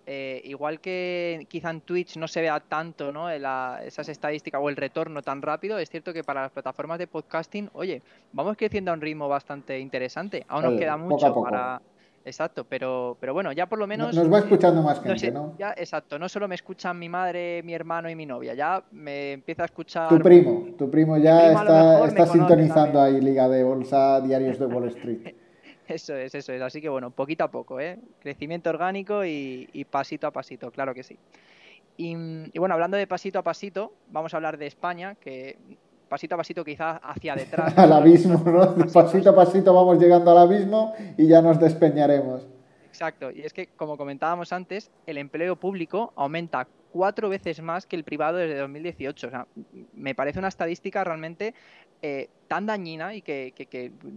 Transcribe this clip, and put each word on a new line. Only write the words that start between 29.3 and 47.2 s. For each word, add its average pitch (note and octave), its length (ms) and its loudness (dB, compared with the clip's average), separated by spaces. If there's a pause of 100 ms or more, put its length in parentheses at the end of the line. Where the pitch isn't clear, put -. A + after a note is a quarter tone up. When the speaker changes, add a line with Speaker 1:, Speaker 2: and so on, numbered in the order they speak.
Speaker 1:
y C#3+ 120 -12
pasito D3 440 -6
a - 20 -6
pasito, C3 400 -14
claro C3+ 240 -8
que B2+ 80 -16
sí. - 160 -20 (800)
Y, E3+ 180 -10 (380)
y E3 80 -10
bueno, F#3 140 -2
hablando F3 220 -2
de G3 120 -4
pasito F#3 320 -8
a - 20 -4
pasito, G3 500 -8 (160)
vamos D#3+ 240 -10
a E3+ 40 -8
hablar D#3 200 -6
de D3 120 -12
España, F3+ 480 -12
que C3 420 -16 (500)
pasito D#3+ 280 -8
a - 20 -4
pasito E3 260 -10
quizás D#3+ 380 -10
hacia D3+ 320 -10
detrás, D#3+ 420 -4
Speaker 2:
<laughs> - 0 -
Al F3+ 140 12
Speaker 1:
¿no? D#3 60 8
Speaker 2:
abismo, E3+ 500 8
¿no? F3 200 6
Speaker 1:
Pasitos. F3 260 2
Speaker 2:
Pasito F#3 380 6
a E3+ 40 8
pasito F#3 400 6
vamos F3+ 240 8
llegando F3 320 8
al E3+ 80 10
abismo G3+ 560 4 (240)
y D#3 80 6
ya E3 160 10
nos E3 160 4
despeñaremos. C#3+ 880 2 (400)
Speaker 1:
Exacto, D#3 460 -12
y - 80 -20
es D3+ 120 -14
que, F#3 220 -14
como D3+ 220 -10
comentábamos D#3 560 -8
antes, F3+ 400 -12 (140)
el D3+ 120 -12
empleo D#3+ 380 -6
público F#3+ 580 -8
aumenta C#3+ 540 -6 (240)
cuatro G3 360 -4